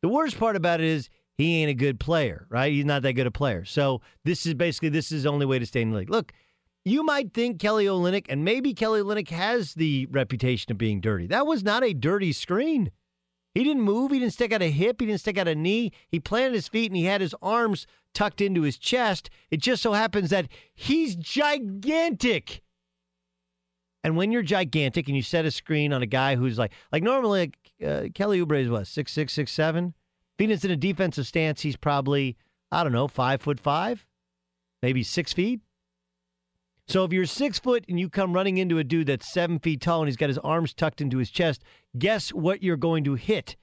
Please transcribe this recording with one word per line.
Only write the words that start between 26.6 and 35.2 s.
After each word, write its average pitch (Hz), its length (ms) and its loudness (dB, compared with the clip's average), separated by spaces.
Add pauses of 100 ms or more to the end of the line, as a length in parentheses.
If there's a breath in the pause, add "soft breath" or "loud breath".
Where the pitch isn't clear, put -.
like, 160 120 0
normally, 208 500 2 (340)
uh, 147 280 -2
Kelly 196 260 0
Oubre 147 220 2
is 120 80 0
what, 107 160 -2
six - 260 -6
six, 151 200 -2
six 139 200 -4
seven? 165 420 0 (440)
If 214 100 2
he's 196 160 0
in 190 80 0
a 165 40 0
defensive 165 500 0
stance, 156 340 0
he's 139 160 -2
probably, 139 600 0 (340)
I 170 100 2
don't 143 100 0
know, 123 140 2
five 131 360 0
foot 147 180 -2
five, 180 460 -2 (760)
maybe 127 200 2
six - 320 -4